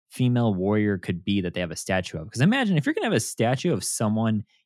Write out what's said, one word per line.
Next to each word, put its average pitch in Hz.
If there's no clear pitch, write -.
female 120
warrior 101
could 90
be 98
that 87
they 90
have 87
a -
statue 92
of. 80
'Cause 113
imagine 208
if 143
you're 320
gonna 415
have 214
a 113
statue 127
of 98
someone 110